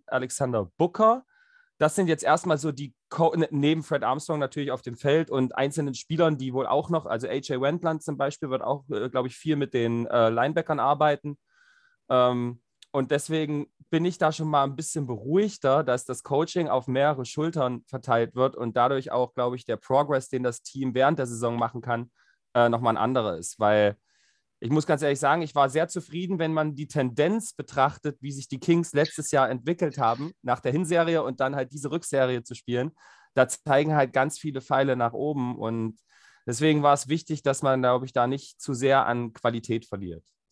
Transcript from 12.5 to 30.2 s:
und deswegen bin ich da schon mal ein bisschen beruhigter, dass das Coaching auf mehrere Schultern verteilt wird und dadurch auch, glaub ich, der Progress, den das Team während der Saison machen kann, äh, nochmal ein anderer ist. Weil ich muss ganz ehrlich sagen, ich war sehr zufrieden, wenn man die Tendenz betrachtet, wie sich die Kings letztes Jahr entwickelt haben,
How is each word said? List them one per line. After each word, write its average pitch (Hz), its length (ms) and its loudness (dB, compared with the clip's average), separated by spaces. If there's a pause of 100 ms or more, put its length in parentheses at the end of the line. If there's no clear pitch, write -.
und 135 180 -2
deswegen 151 560 -2 (240)
bin 165 140 2
ich 175 140 -2
da 156 120 2
schon 156 180 -4
mal 143 160 4
ein 139 120 -4
bisschen 151 300 -6
beruhigter, 143 760 2
dass 123 220 -2
das - 180 -8
Coaching 160 460 0
auf 123 180 0
mehrere 135 380 0
Schultern 151 640 -4
verteilt 117 500 -2
wird 127 200 2
und 117 200 -6
dadurch 135 340 2
auch, 123 240 -2
glaub 123 200 -2
ich, 123 100 -12
der 113 120 -4
Progress, 139 520 0
den 127 160 -4
das 120 180 -4
Team 131 320 -6
während 139 240 4
der 131 80 -2
Saison 117 300 -4
machen 117 240 -4
kann, 120 300 -4 (440)
äh, 120 140 6
nochmal 117 260 2
ein - 80 -2
anderer 113 340 0
ist. - 220 -12
Weil 104 380 4 (640)
ich 117 80 -4
muss 151 160 2
ganz 147 160 0
ehrlich 143 160 2
sagen, 151 240 2
ich 151 120 -8
war 139 160 4
sehr 156 180 0
zufrieden, 175 500 -6
wenn 160 140 -2
man 151 220 0
die 143 120 -10
Tendenz 147 680 -2
betrachtet, 135 640 -2
wie 143 120 -10
sich 135 140 -12
die 135 140 -10
Kings 170 320 2
letztes 147 380 0
Jahr 135 180 4
entwickelt 143 500 -4
haben, 131 340 0 (100)